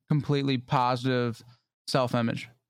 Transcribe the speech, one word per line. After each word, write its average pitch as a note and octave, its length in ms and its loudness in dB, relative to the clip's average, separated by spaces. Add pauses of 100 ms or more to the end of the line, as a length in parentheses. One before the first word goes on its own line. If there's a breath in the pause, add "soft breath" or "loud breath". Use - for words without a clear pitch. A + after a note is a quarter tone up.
completely C#3 500 0
positive B2 840 0 (440 soft breath)
self-image. B2 600 -2 (220)